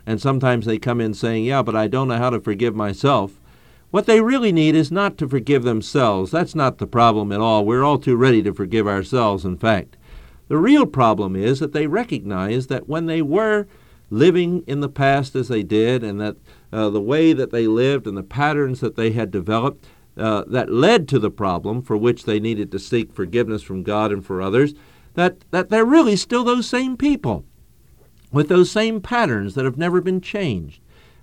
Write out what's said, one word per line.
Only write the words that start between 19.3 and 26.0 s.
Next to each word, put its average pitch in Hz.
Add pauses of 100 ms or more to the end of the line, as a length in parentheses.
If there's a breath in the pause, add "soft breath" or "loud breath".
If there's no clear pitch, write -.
uh, 110
that 120
led 160
to 131
the 104
problem 98
for 113
which 117
they 107
needed 107
to 95
seek 117
forgiveness 107
from 95
God 104
and 98
for 92
others, 123 (400 soft breath)
that, 180
that 180
they're 226
really 262